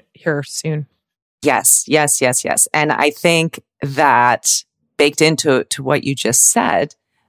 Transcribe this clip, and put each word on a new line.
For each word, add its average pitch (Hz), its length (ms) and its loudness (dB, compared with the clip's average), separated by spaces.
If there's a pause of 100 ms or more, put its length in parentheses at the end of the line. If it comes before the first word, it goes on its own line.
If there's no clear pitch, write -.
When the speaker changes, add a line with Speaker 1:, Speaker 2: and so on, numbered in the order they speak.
(120)
Speaker 1:
here 147 300 -4
soon. 151 440 -8 (560)
Speaker 2:
Yes, 127 460 0
yes, 147 320 0
yes, 123 240 0
yes. - 300 -2
And 151 180 0
I 147 180 0
think 165 500 0 (220)
that 123 800 2 (360)
baked 147 240 2
into, 151 420 2
to - 180 -10
what 139 220 -2
you 135 100 -4
just - 380 0
said - 420 -2 (340)